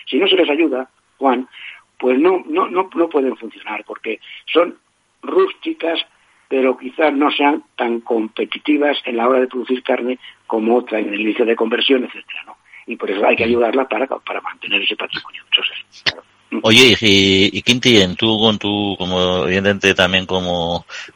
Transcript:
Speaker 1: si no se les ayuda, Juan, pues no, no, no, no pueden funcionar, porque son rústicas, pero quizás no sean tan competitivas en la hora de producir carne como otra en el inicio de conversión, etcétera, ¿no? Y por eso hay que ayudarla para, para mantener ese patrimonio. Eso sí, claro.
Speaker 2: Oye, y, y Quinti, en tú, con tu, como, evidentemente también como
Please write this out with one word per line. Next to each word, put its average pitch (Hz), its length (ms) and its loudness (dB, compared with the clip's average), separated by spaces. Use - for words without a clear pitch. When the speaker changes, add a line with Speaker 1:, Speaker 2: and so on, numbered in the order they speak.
Speaker 1:
si 131 120 -4
no 127 80 2
se 127 100 2
les 165 120 2
ayuda, 143 400 -2
Juan, 127 280 0
pues 127 200 0
no, 175 280 2
no, 165 220 -2
no, 180 260 -2
no 165 140 0
pueden 135 280 -2
funcionar, 107 480 -12
porque 110 360 -10
son - 320 0
rústicas, 165 800 -2
pero 131 300 0
quizás 147 340 0
no 143 180 2
sean 147 340 0
tan 117 240 -2
competitivas 123 1040 -2
en 120 140 -4
la 117 100 0
hora 131 120 4
de 127 80 0
producir 123 340 -4
carne 127 360 -2
como 113 300 0
otra 117 240 -2
en 101 120 -6
el 101 80 -6
inicio 107 240 0
de 113 120 2
conversión, 117 480 0
etcétera, - 420 -16
¿no? - 100 -20
Y 113 100 -10
por 107 140 -6
eso 101 160 0
hay 117 100 2
que 120 80 -2
ayudarla 120 420 0
para, 113 200 -4
para - 340 -8
mantener - 400 -6
ese - 160 -4
patrimonio. - 460 -12
Eso - 100 0
sí, - 420 -12
claro. - 180 -6
Speaker 2:
Oye, 113 360 6
y, 98 600 4
y - 20 -4
Quinti, 120 400 4
en 92 160 0
tú, 110 240 0
con 110 180 2
tu, 101 380 -2
como, 90 480 0
evidentemente 98 480 2
también 92 320 2
como 87 600 -2